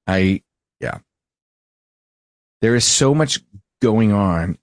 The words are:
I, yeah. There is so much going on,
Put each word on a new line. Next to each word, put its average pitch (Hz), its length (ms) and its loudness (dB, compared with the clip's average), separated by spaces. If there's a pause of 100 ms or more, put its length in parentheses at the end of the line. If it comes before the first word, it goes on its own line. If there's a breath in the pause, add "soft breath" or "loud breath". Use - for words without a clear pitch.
I, 95 380 0 (360)
yeah. - 200 -10 (1600)
There 117 140 2
is 117 100 0
so 139 280 2
much 151 260 -2 (420)
going 110 300 2
on, 90 520 -2